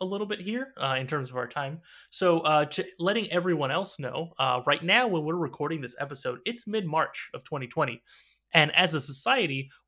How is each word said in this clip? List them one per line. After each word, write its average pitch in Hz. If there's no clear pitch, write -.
a 190
little 202
bit 202
here, 233
uh, 135
in 131
terms 135
of 127
our 123
time. 147
So, 170
uh, 151
to -
letting 196
everyone 170
else 175
know, 147
uh, 127
right 147
now 208
when 170
we're 160
recording 156
this 131
episode, 131
it's 233
mid-March 170
of 135
twenty 131
twenty. 131
And 156
as 170
a 143
society, 139